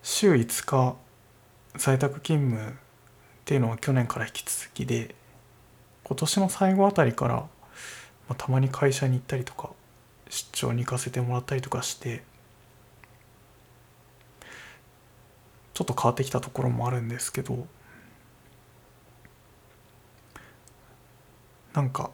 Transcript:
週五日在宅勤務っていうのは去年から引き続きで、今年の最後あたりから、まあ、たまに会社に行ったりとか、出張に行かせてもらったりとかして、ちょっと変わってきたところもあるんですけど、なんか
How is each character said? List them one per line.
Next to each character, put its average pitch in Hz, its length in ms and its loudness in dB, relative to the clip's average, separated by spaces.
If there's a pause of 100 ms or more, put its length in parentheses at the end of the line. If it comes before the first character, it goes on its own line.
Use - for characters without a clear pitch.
(180)
週 180 200 6
五 - 280 0
日 127 300 2 (800)
在 127 240 2
宅 139 220 0
勤 143 280 2
務 110 220 -4
っ - 20 -12 (720)
て 147 120 0
い - 20 4
う - 20 4
の 117 100 2
は 113 80 -2
去 - 140 -2
年 123 160 4
か - 120 -6
ら 113 60 -4
引 - 60 -12
き - 140 -12
続 - 280 -6
き 127 120 -6
で、 117 280 -2 (920)
今 - 100 -2
年 - 220 0
の 190 100 4
最 190 260 4
後 196 140 6
あ 202 60 6
た 165 100 6
り 117 80 6
か 127 160 0
ら、 120 80 2
ま - 140 -4 (800)
あ、 127 60 -4
た - 120 -8
ま 131 140 4
に 135 80 4
会 135 240 2
社 135 160 0
に 127 60 2
行 - 20 0
っ 131 40 -2
た - 140 -6
り 123 80 -4
と - 100 -12
か、 - 180 -10 (580)
出 - 220 -8
張 123 200 -2
に 120 140 0
行 - 40 -6
か 123 100 -2
せ - 100 -4
て 127 100 -4
も 123 140 0
ら 123 80 0
っ - 20 -16
た 139 120 -4
り 127 60 -2
と - 80 -10
か - 120 -2
し - 140 -6
て、 117 280 -8 (3500)
ち - 80 -8
ょ - 20 -2
っ - 20 -2
と 123 80 -4
変 - 120 -2
わ 120 80 6
っ - 20 -2
て 135 80 -2
き - 60 -4
た 135 100 -2
と - 100 -8
こ 131 120 -6
ろ 127 80 0
も 120 180 -2
あ 123 40 -2
る 123 100 -4
ん 113 80 -6
で 123 100 -6
す - 140 -6
け 139 80 -4
ど、 127 260 -6 (4000)
な 147 80 2
ん 131 80 2
か - 240 -6